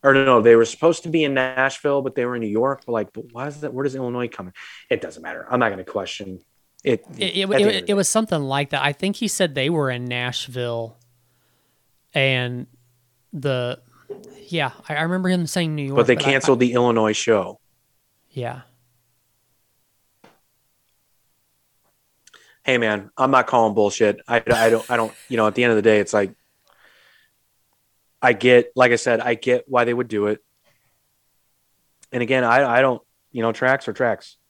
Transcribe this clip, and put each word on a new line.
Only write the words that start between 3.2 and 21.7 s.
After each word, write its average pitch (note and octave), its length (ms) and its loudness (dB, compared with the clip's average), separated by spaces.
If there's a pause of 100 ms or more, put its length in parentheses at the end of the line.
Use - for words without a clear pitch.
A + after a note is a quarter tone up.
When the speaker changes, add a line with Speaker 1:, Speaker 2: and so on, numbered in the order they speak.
Speaker 1:
why B2 160 -10
is D3 140 -16
that? C#3 120 -10
Where C3 80 -6
does C3+ 140 -4
Illinois B2 320 -6
come F#2+ 200 -14
in? F2+ 40 -20 (380)
It B2 100 -2
doesn't - 220 -14
matter. D#3+ 280 -12
I'm B2 80 0
not A#2 120 2
gonna F#2 140 -10
question F#2+ 560 -10 (440)
it A#2+ 200 -2 (140)
Speaker 2:
It, F#3 180 -4
it, G3 60 -2
Speaker 1:
at F#3+ 60 -4
the G3+ 80 -4
Speaker 2:
it, - 40 4
Speaker 1:
end G3+ 60 4
of G#3+ 60 2 (140)
the - 40 -4
Speaker 2:
it G3+ 40 2
was G3 120 0
Speaker 1:
day. - 60 -2
Speaker 2:
something G#3+ 300 0
like C#3 280 -2
that. C3+ 140 -4
I D3 80 0
think G3 240 -6
he A#3 100 -4
said F3 280 -2
they C#3 160 -2
were D3+ 200 0
in B2 140 -6
Nashville, B2 920 -6 (1160)
and B2 520 0 (680)
the, B2+ 480 -6 (680)
yeah, D3+ 240 -4 (180)
I, D#3 80 -8
I D3+ 60 -2
remember F3+ 260 -2
him F3+ 200 0
saying E3 260 -4
New D3+ 80 -6
York, C#3 140 -4
Speaker 1:
But A#2 100 4
they B2 80 4
Speaker 2:
but B2+ 120 -6
I, C#3 40 2
Speaker 1:
canceled C3+ 280 2
Speaker 2:
I B2 80 2
Speaker 1:
the A#2 80 -2
Illinois A2+ 380 2
show. G2 460 0 (720)
Speaker 2:
Yeah. B2+ 300 -10 (4000)